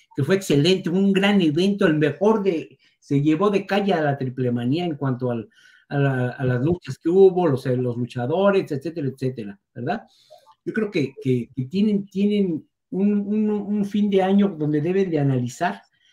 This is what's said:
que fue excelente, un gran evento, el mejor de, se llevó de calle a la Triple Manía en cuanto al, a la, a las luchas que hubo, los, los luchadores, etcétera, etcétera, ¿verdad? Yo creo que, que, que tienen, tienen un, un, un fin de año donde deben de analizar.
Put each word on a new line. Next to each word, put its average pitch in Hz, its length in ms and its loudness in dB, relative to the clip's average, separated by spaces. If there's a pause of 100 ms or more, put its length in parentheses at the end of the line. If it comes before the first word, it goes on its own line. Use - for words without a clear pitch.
(160)
que 139 80 -2
fue 165 120 2
excelente, 170 540 2
un 196 240 2
gran 196 260 4
evento, 185 480 2
el 156 60 4
mejor 185 500 2
de, 165 340 -4 (220)
se 139 220 0
llevó 156 280 2
de 196 160 0
calle 196 280 0
a 165 80 0
la 143 160 0
Triple 127 340 -4
Manía 123 340 -2
en 165 100 -4
cuanto 127 360 -4
al, 113 180 -6 (380)
a 143 100 -4
la, 131 340 0
a - 120 -8
las 127 180 0
luchas 156 360 -4
que - 120 -4
hubo, 180 380 6
los, 131 180 0
los 123 300 -2
luchadores, 143 760 0
etcétera, 156 360 -6
etcétera, 123 520 -8 (140)
¿verdad? 151 300 -6 (600)
Yo - 80 -8
creo 208 180 -2
que, 143 300 -2
que, 123 340 -2
que 127 100 -6
tienen, 202 400 0
tienen 196 600 -2 (220)
un, 202 300 0
un, 214 300 -2
un 208 360 -2
fin 208 240 0
de 196 120 4
año 196 280 4
donde 151 320 -2
deben 185 280 0
de 156 100 0
analizar. 139 600 -2 (320)